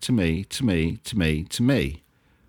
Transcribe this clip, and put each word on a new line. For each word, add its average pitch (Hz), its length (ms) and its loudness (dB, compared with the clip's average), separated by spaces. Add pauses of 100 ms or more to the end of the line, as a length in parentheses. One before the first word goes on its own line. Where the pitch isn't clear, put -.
to - 120 -4
me, 92 320 2
to - 200 -6
me, 85 400 2
to 110 140 -4
me, 78 260 2
to - 180 -4
me." 92 400 0 (460)